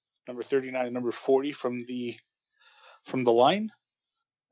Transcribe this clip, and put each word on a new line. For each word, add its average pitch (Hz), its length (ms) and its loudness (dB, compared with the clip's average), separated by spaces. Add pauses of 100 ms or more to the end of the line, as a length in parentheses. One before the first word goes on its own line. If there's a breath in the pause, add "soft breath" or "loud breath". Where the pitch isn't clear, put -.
(280)
number 123 140 -8
thirty-nine 131 420 -2
and 123 100 -6
number 123 180 -2
forty 139 400 2
from 123 340 -6
the, 123 280 -8 (880 soft breath)
from 131 200 -4
the 120 80 6
line. 175 380 4 (800)